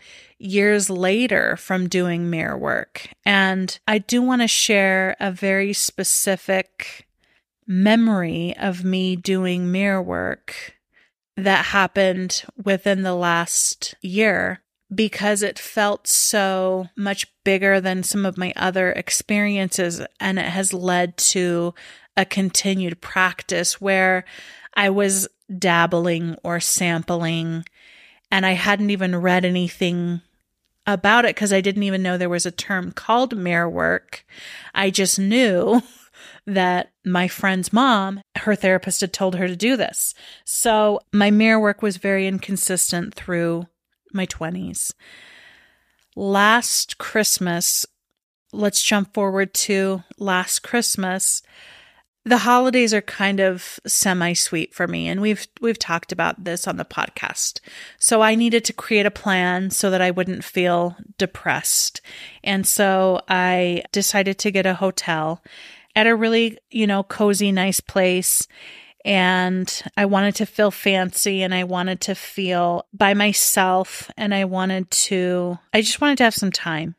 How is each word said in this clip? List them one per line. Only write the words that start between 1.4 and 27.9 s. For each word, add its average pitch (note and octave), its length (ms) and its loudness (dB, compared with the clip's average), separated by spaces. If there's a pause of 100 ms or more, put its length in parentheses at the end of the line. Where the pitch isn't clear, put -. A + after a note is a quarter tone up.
from F#3 320 -2
doing F3 420 -2
mirror D#3+ 280 -4
work. - 500 -6 (160)
And F#3+ 520 0 (100)
I G#3+ 120 2
do A#3 220 0
want B3 220 2
to A3+ 60 2
share F#3+ 720 2
a G3 100 -2
very G3 420 -2
specific - 1300 -4 (600)
memory F#3+ 920 2
of F3+ 260 -4
me F#3 320 0
doing F3+ 560 0
mirror F#3+ 300 0
work - 720 -8 (600)
that F#3+ 300 2
happened F#3 760 0 (200)
within F#3+ 400 0
the F#3 120 -2
last E3+ 880 -2
year, F#3 580 0 (340)
because G#3 480 0
it G3 160 -4
felt - 480 -2
so F#3 880 0
much G3 320 -4 (160)
bigger G3 380 4
than F#3 220 -2
some G3 240 -2
of F#3 100 -4
my F3+ 180 -4
other F#3 380 0
experiences. F#3+ 1080 -2 (180)
And F#3+ 180 -2
it F3+ 60 0
has F#3+ 300 -2
led F3+ 420 0
to F3 580 0 (440)
a F#3+ 80 4
continued F#3+ 720 -2
practice F3+ 800 -2
where F#3+ 460 2 (480)
I G3+ 160 2
was G3 360 0 (320)
dabbling E3+ 840 0
or E3+ 160 -4
sampling, E3 1040 -2 (680)